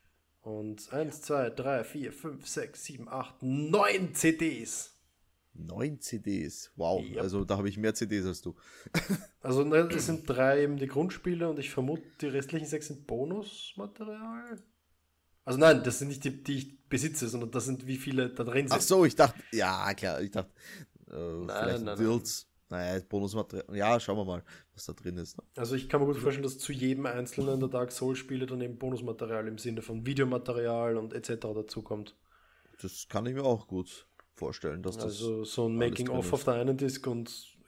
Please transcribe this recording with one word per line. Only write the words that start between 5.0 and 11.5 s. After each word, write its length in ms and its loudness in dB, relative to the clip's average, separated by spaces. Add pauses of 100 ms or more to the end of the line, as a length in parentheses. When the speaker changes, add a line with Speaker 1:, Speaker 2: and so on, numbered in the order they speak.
Speaker 2:
Neun 480 -6
C 200 -6
Ds, 560 -4
wow. 260 2
Speaker 1:
Yep. 180 -6
Speaker 2:
Also 240 0
da 140 0
hab 80 2
ich 100 -2
mehr 180 2
C 120 -2
Ds 200 0
als 160 -4
du. 120 -8 (400)
<laughs> 340 -2 (120)
Speaker 1:
Also 240 2
ne, 300 6
es 120 0
sind 220 -2
drei 340 6
eben 140 2
die 120 -2
Grundspiele 600 0
und 100 -2